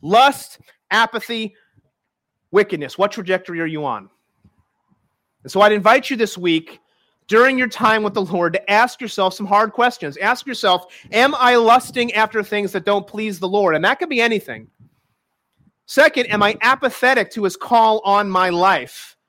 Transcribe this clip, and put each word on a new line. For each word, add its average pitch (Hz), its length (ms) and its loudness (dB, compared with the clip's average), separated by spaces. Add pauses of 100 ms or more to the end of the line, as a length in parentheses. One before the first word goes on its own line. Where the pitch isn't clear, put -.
Lust, 240 580 2 (300)
apathy, 220 640 -2 (920)
wickedness. 180 480 -2
What 202 140 0
trajectory 185 500 -6
are 165 60 -4
you 151 180 -6
on? 107 240 -6 (1300)
And - 80 -18
so 190 100 2
I'd 208 100 6
invite 214 380 2
you 269 80 -4
this 214 180 -4
week, 165 440 -4 (480)
during 254 320 2
your 254 80 -2
time 220 340 0
with 202 140 -4
the 202 100 -2
Lord, 170 280 -2
to 190 180 -4
ask 233 280 2
yourself 196 360 -4
some 208 100 -8
hard 208 260 2
questions. 196 460 -2
Ask 220 300 -4
yourself, 202 440 -2 (200)
"Am 254 240 2
I 247 200 4
lusting 240 580 2
after 214 280 -2
things 202 300 -4
that 185 140 -6
don't 202 200 0
please 208 340 -8
the 185 80 -6
Lord?" 185 280 2
And 156 100 0
that 233 140 0
could 339 100 -4
be 262 100 -2
anything. 196 480 -4 (1160)
Second, 294 460 2
am 208 100 0
I 208 220 0
apathetic 254 680 0
to 214 120 -8
his 185 120 -2
call 220 440 2
on 202 280 0
my 185 220 0
life? 175 680 -2 (140)